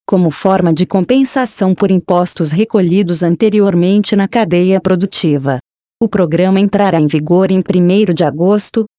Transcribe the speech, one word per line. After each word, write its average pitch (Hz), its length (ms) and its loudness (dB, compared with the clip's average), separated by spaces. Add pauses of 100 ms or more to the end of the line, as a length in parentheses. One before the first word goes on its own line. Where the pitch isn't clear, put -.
como 180 240 2
forma 190 440 0
de 175 100 0
compensação 226 920 -2
por 190 160 0
impostos 180 600 0
recolhidos 180 720 0
anteriormente 196 920 2
na 196 100 0
cadeia 185 540 0
produtiva. 151 760 -2 (440)
O 226 60 -2
programa 185 500 0
entrará 196 420 0
em 151 60 2
vigor 170 460 0
em 190 100 0
primeiro 185 500 0
de 165 120 0
agosto, 196 600 -2 (140)